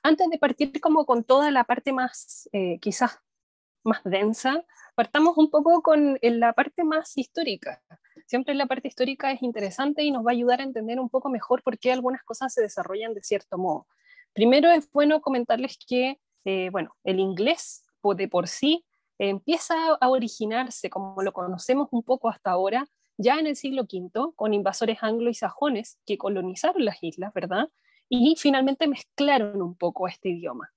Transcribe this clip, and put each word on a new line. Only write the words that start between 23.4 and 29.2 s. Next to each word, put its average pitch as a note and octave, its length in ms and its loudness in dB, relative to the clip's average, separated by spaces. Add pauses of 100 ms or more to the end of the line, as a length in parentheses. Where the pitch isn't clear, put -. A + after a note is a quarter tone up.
en D#4 80 0
el D4 80 -4
siglo C4 320 -6
quinto, G#3 480 -6
con G#3+ 180 -2
invasores G#3 460 -2
anglo A3+ 280 -2
y A#3 60 -2
sajones A#3 720 -4
que G3+ 120 -4
colonizaron G3+ 680 -2
las - 180 -4
islas, F3 320 -8
¿verdad? F#3+ 340 -2 (400)
Y B3+ 300 4
finalmente C4+ 480 2
mezclaron C4 760 0